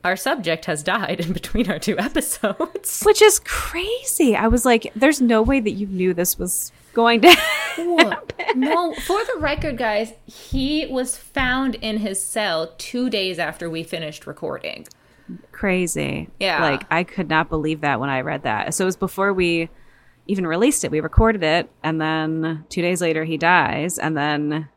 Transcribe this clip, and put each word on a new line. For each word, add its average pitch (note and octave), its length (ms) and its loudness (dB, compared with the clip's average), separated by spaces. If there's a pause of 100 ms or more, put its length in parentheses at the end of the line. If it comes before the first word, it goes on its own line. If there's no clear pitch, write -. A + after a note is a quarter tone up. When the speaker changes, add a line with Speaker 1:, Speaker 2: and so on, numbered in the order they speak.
Speaker 1:
Our F3+ 140 0
subject E3+ 480 -2
has D3+ 180 -4
died F#3 380 -2
in E3+ 100 -4
between G3+ 400 -2
our D#3 80 -4
two - 180 -2
episodes. - 1040 -4
Speaker 2:
Which G#4 180 6
is G#4+ 180 8
crazy. F#4 960 0
I A3 140 2
was A#3+ 160 2
like, A#3 280 4
"There's C#4 280 4
no A3+ 200 4
way C4+ 200 2
that G#3 100 0
you G3+ 160 -6
knew F#3 260 0
this F3 240 -2
was - 360 -6 (200)
going A#3 280 4
to F4 80 12
<laughs> - 500 4
Speaker 1:
Wha- E4 300 2
Speaker 2:
happen." - 500 -4
Speaker 1:
No, D#4+ 340 0
for G4+ 300 -2
the A#4 160 -4
record, D4+ 380 -4
guys, A3+ 340 -2 (160)
he C#4 580 -4
was C4 300 -4
found C4 600 -2
in A3 240 -6
his G3 220 -4
cell E3+ 560 -4
two B3 320 -4
days F#3 300 -2
after E3 300 -6
we E3 140 -6
finished D#3+ 440 -10
recording. - 580 -10 (680)
Speaker 2:
Crazy. E3 760 -2 (140)
Speaker 1:
Yeah. F3 200 0
Speaker 2:
Like, C#3+ 300 0
I E3+ 140 0
could E3 240 -6
not D#3+ 180 2
believe D#3 340 -2
that C#3 200 0
when C#3 80 -2
I C3 100 0
read C#3 240 -6
that. A2 300 -2
So F#3+ 100 0
it F#3 40 2
was F#3 100 -2
before G3 340 0
we E3+ 380 0 (580)
even F#3+ 180 0
released G3 380 2
it. E3+ 80 -4
We D3+ 80 0
recorded G#3+ 420 4
it, D#3+ 280 0 (140)
and D#3+ 180 0
then D#3+ 680 -2
two - 140 -4
days F3 200 0
later, D#3+ 220 0
he D#3+ 140 -4
dies, E3 600 2
and D#3 200 -2
then D3 600 -2